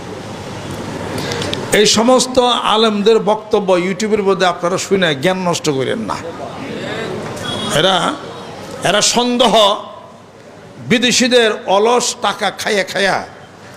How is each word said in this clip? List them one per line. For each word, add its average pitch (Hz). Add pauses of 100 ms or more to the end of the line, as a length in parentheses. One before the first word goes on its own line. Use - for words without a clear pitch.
(1800)
এই 208
সমস্ত 254
আলেমদের 220
বক্তব্য 202
youtube-এর 196
মধ্যে 190
আপনারা 175
শুনে 185
জ্ঞান 185
নষ্ট 175
করেন 123
না। 110 (1600)
এরা, 180 (680)
এরা 185
সন্দেহ 226 (1120)
বিদেশিদের 233 (160)
অলস 214
টাকা 202
খাইয়া 202
খাইয়া 185 (500)